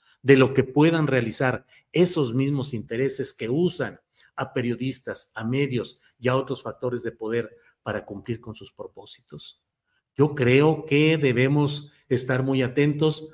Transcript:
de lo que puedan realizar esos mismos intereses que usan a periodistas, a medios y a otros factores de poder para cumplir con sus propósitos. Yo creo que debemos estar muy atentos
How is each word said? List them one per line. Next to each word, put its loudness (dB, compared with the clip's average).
de 8
lo 4
que 2
puedan 2
realizar -2
esos 2
mismos -2
intereses -4
que -8
usan -2
a -6
periodistas, -6
a -10
medios -4
y -2
a 2
otros -4
factores -6
de -8
poder -6
para -6
cumplir -10
con -14
sus -18
propósitos. -18
Yo 2
creo 4
que 4
debemos 2
estar 0
muy 2
atentos 0